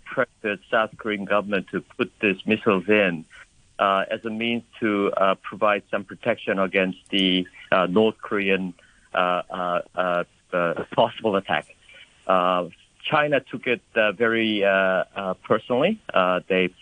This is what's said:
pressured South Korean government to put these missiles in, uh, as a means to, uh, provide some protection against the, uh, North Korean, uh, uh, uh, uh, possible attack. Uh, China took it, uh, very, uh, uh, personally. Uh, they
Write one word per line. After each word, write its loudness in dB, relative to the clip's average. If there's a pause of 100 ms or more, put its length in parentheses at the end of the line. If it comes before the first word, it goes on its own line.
pressured -4 (100)
South 0
Korean -4
government -2
to -2 (160)
put -2 (100)
these 0
missiles 0
in, 2 (540)
uh, 2
as -6
a -6
means -4 (160)
to, 0
uh, 2
provide -2 (100)
some -4
protection -4
against 0 (120)
the, 2 (240)
uh, 4
North 2
Korean, -2 (400)
uh, 2
uh, -2 (140)
uh, 0 (280)
uh, -2
possible 0
attack. -2 (600)
Uh, 2 (380)
China 0
took -12 (100)
it, -10 (120)
uh, 2
very, 0
uh, 4 (440)
uh, -4 (160)
personally. 0 (120)
Uh, 2
they 2 (140)